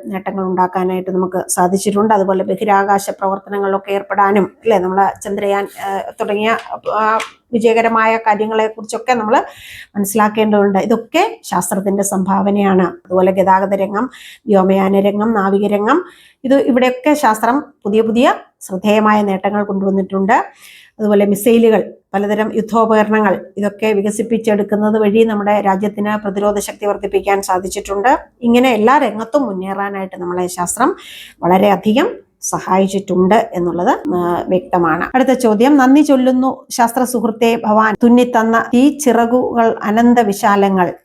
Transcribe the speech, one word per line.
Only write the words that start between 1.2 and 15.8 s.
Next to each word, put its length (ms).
സാധിച്ചിട്ടുണ്ട്. 680
അതുപോലെ 300
ബഹിരാകാശ 680
പ്രവർത്തനങ്ങളിലൊക്കെ 840
ഏർപ്പെടാനും, 600
അല്ലേ, 160
നമ്മള് 440
ചന്ദ്രയാൻ, 440
ആ, 120
തുടങ്ങിയ, 360
ആ, 260
വിജയകരമായ 640
കാര്യങ്ങളെക്കുറിച്ചൊക്കെ 1000
നമ്മൾ 300
മനസ്സിലാക്കേണ്ടതുണ്ട്. 800
ഇതൊക്കെ 680
ശാസ്ത്രത്തിന്റെ 580
സംഭാവനയാണ്. 840
അതുപോലെ 460
ഗതാഗത 420
രംഗം, 360
വ്യോമയാന 540
രംഗം, 320
നാവിക 340
രംഗം, 380